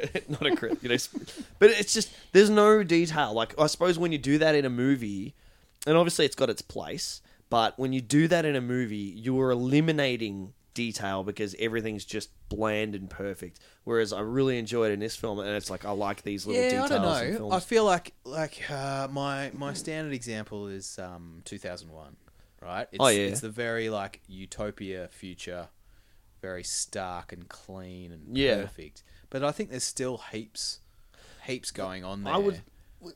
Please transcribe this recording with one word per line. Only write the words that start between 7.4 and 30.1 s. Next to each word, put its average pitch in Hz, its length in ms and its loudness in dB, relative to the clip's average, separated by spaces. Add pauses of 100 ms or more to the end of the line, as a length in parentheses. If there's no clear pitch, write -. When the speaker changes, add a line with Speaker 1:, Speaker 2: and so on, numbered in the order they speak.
Speaker 1:
but 113 300 2
when 131 140 0
you 131 80 0
do 147 260 4
that 165 180 4
in 147 120 0
a 131 40 -2
movie, 123 360 -2
you 107 440 -2
are 131 120 4
eliminating 123 1000 2 (220)
detail 101 480 -2
because 101 380 -4
everything's 110 440 -2
just - 260 -8 (180)
bland 107 480 -2
and 95 120 -10
perfect. 95 520 -8 (240)
Whereas 113 280 2
I 98 80 -4
really 127 380 2
enjoy 113 280 0
it 107 60 4
in 101 60 -2
this 110 160 -4
film, 104 240 -4
and 98 120 -4
it's 104 200 -4
like, 92 140 -8
I 101 80 -4
like 101 300 -2
these 101 220 -6
little 240 160 0
Speaker 2:
Yeah, 254 100 2
Speaker 1:
details 262 200 0
Speaker 2:
I 294 80 2
don't - 60 2 (220)
Speaker 1:
in 139 60 -2
Speaker 2:
know. 214 60 -2
Speaker 1:
films. 214 160 -2
Speaker 2:
I 185 60 2
feel 220 240 4
like, 180 300 2 (100)
like, 151 440 -6
uh, 139 440 -4
my, 139 420 -4
my 139 200 -8
standard 156 380 -6
example 110 540 -8
is, 98 320 -10
um, 85 460 -14
two 101 140 -12
thousand 87 340 -12
one, 78 240 -18 (440)
right? 90 300 -8
It's, 98 80 -8
Speaker 1:
Oh, 135 80 4
yeah. 101 200 6
Speaker 2:
it's 98 160 -2
the 113 80 -6
very, 113 400 -4
like, 98 360 -6
utopia 95 840 -10
future, 87 560 -12 (720)
very 90 220 -10
stark 90 680 -6
and 87 160 -16
clean 90 600 -14
and 82 260 -12
Speaker 1:
Yeah. 123 260 4
Speaker 2:
perfect. - 400 -14 (280)
But 135 120 -6
I 143 100 0
think 202 180 -8
there's 127 140 -6
still 127 340 -4 (140)